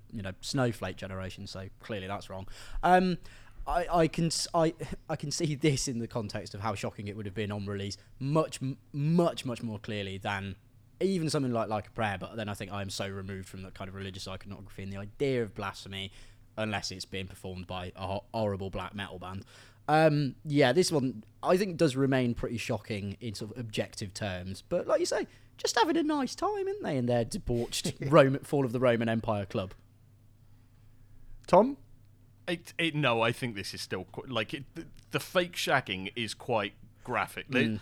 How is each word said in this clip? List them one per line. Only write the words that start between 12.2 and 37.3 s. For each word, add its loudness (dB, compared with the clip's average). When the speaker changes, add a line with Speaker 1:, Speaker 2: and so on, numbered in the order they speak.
Speaker 1:
then -4
I -4
think -8
I -4
am -6
so -4
removed -8
from -12
that -14
kind -10
of -12
religious -10
iconography -12
and -8
the -8
idea -2
of -6
blasphemy, -8
unless -2
it's -8
being -6
performed -10
by -8
a -6
ho-, -2
horrible 0
black -6
metal -8
band. -10
Um, 4
yeah, 6
this 4
one, 0
I 6
think, 0
does 4
remain 4
pretty -2
shocking -4
in -6
sort -8
of -14
objective -4
terms. -4
But -2
like 4
you 0
say, -2
just -2
having 4
a 4
nice 0
time, -2
isn't -4
they, 0
in 2
their 4
debauched -2
Speaker 2:
<laughs> -12
Speaker 1:
Roman, 8
Fall 0
of -2
the 0
Roman 4
Empire 0
club? -4
Speaker 2:
Tom? 8
Speaker 3:
It, -6
it, 0
no, 4
I 6
think -4
this -6
is -10
still -4
qu-, -12
like, -2
it, -8
the, -10
the 0
fake 0
shagging 0
is -4
quite 0
graphic. -2